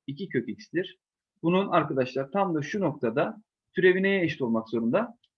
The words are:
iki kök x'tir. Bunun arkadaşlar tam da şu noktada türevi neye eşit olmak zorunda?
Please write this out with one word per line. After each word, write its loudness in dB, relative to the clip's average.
iki -8
kök -2
x'tir. -8
Bunun 2
arkadaşlar 0
tam 0
da 0
şu -4
noktada -2
türevi 4
neye 2
eşit -2
olmak 0
zorunda? 0